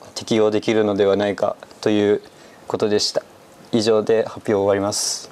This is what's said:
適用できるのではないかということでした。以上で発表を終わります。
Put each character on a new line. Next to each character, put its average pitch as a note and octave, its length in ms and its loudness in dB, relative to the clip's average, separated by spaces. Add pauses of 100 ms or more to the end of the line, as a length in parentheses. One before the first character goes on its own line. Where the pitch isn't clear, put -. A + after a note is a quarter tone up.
(140)
適 - 220 -4
用 G#2+ 140 4
で G#2+ 100 0
き A2+ 140 -2
る A2 100 2
の G#2 100 0
で G2 120 2
は G2 100 4
な G#2 100 0
い G2+ 100 -2
か G2+ 200 -2 (240)
と - 80 -2
い G#2 240 4
う G2+ 80 0 (480)
こ - 80 -4
と G#2+ 140 -2
で G#2 100 0
し - 120 -4
た。 - 100 -4 (500)
以 A#2 100 0
上 G#2+ 200 2
で A2 220 0
発 - 140 -12
表 - 160 -2
を G2 100 2
終 G2+ 40 2
わ G2+ 60 4
り G2+ 60 0
ま G2+ 120 -2
す。 - 400 -8